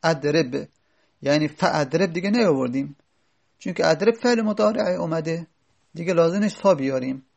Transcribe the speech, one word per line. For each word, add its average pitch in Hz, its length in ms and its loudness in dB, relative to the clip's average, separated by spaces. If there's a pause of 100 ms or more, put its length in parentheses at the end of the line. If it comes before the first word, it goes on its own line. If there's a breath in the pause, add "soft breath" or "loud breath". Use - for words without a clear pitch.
ادرب"، 147 640 0 (540)
یعنی 147 260 2
فادرب 165 680 0
دیگه 180 160 -4
نیاوردیم، 143 680 0 (640)
چون 185 140 -8
که 165 140 2
ادرب 170 260 2
فعل 240 280 0
مضارع 208 580 0
اومده، 165 480 -4 (460)
دیگه 170 200 -4
لازم 170 260 -2
نیست 208 180 -2
فا 190 180 4
بیاریم. 135 500 -4 (120)